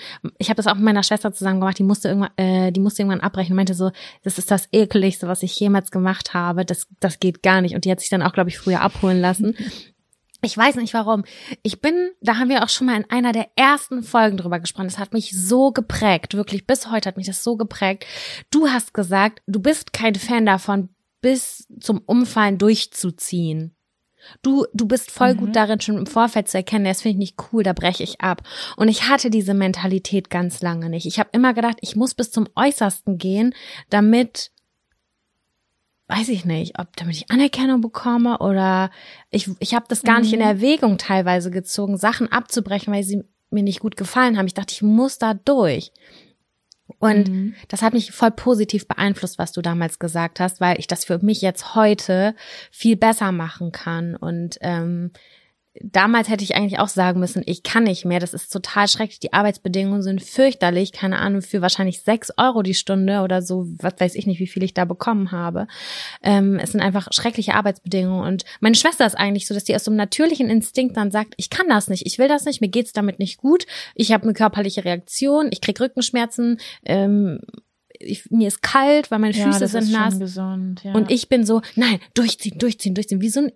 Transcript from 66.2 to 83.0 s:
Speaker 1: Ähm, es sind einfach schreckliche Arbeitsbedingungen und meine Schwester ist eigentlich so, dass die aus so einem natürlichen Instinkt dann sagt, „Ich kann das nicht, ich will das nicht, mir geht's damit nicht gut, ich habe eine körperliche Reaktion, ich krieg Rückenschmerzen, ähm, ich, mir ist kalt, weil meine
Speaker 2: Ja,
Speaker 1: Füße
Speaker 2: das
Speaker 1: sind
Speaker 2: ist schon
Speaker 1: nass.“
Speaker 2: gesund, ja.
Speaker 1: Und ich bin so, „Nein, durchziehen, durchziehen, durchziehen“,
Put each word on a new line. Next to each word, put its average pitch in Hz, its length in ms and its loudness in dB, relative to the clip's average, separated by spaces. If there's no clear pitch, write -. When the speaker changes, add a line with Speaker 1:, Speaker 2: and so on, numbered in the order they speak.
Speaker 1:
Ähm, 196 360 4
es - 140 -6
sind 214 80 2
einfach 196 320 0
schreckliche - 420 0
Arbeitsbedingungen 185 720 0
und 185 180 -4
meine 220 160 6
Schwester 302 320 4
ist 208 80 0
eigentlich 202 320 0
so, 208 80 -4
dass 202 80 -4
die - 140 0
aus 202 80 -2
so 214 80 0
einem 214 60 2
natürlichen 269 520 0
Instinkt 233 460 0
dann 208 160 0
sagt, 214 240 -2
„Ich - 140 -8
kann 370 180 -2
das 214 200 4
nicht, 185 160 -4
ich - 140 -8
will 254 100 4
das 285 180 2
nicht, 294 140 -4
mir 208 80 0
geht's 226 240 -2
damit 202 280 -2
nicht 190 180 -6
gut, 349 260 4
ich 220 180 2
habe 214 120 2
eine 220 100 2
körperliche 208 500 0
Reaktion, 269 680 0
ich - 80 -10
krieg - 200 -4
Rückenschmerzen, 240 800 -2
ähm, 196 560 2
ich, - 300 -10
mir 220 180 4
ist - 120 -4
kalt, 285 520 4
weil 220 80 0
meine 214 140 2
Speaker 2:
Ja, 208 100 0
Speaker 1:
Füße - 160 2
Speaker 2:
das 226 100 0
Speaker 1:
sind 220 140 0
Speaker 2:
ist 214 80 2
schon 220 80 2
Speaker 1:
nass.“ 196 180 2
Speaker 2:
gesund, 185 640 -6
ja. 196 120 -8
Speaker 1:
Und 214 180 2
ich 247 160 -2
bin 240 180 2
so, 220 160 2
„Nein, 226 240 2
durchziehen, 220 440 -2
durchziehen, 208 380 -2
durchziehen“, 202 240 -2